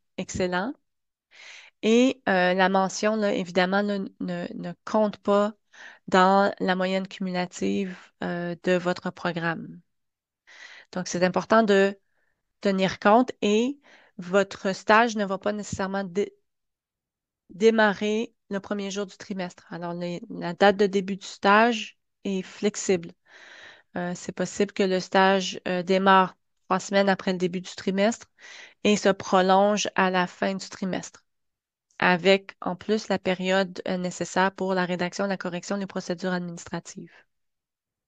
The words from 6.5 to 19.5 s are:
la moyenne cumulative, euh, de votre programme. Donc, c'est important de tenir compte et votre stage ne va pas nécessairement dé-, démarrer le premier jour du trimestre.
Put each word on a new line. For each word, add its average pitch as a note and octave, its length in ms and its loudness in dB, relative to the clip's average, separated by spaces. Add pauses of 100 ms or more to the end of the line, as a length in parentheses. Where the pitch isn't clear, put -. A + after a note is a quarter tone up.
la F#3 160 0
moyenne F#3+ 320 -4
cumulative, F#3 920 -6 (280)
euh, F3 380 -6
de F#3 100 2
votre F3+ 360 -2
programme. E3+ 680 -6 (1120)
Donc, F3+ 160 -8
c'est F3 160 -2
important F#3 400 4
de G3 340 4 (600)
tenir F#3+ 400 0
compte A#3 320 4 (100)
et A3+ 380 0 (380)
votre F#3+ 560 -2
stage A3 420 2
ne G#3+ 100 -2
va F#3+ 120 -4
pas G#3 160 -4
nécessairement G3 500 -6
dé-, F#3 320 -6 (1120)
démarrer G#3+ 840 2 (140)
le G3+ 100 -6
premier G3 320 -8
jour G3 140 -6
du F#3 120 -18
trimestre. F#3 540 -10